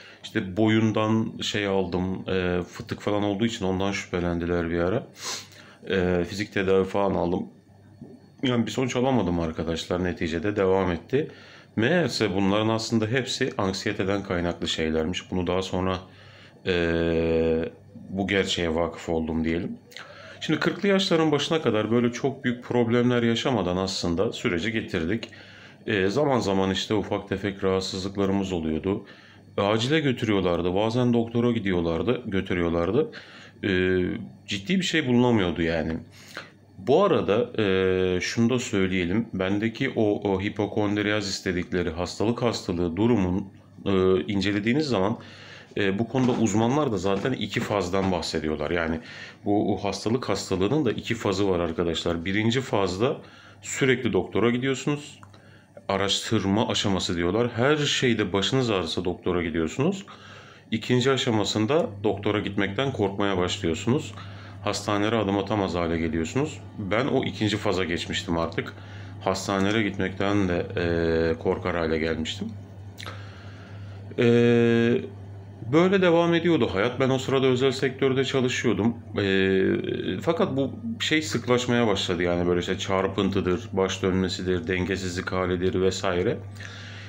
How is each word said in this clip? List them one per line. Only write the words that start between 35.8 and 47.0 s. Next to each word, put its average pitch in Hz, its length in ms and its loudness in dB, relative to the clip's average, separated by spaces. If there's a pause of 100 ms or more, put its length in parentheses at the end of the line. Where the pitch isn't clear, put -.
Bu 143 260 4
arada, 110 580 2
e, 92 580 2
şunu 117 300 2
da 127 80 2
söyleyelim. 95 760 0
Bendeki 104 640 -2
o, 104 360 2
o 92 80 0
hipokondriyazis 104 1040 -2
dedikleri 87 460 -2
hastalık 104 520 -2
hastalığı 87 540 -2
durumun, 101 500 2 (400)
e, 95 340 4
incelediğiniz 104 640 0
zaman, 107 320 0 (580)
e, 98 220 0
bu 117 100 -2
konuda 127 240 2
uzmanlar 117 600 2
da 98 60 0
zaten 98 340 0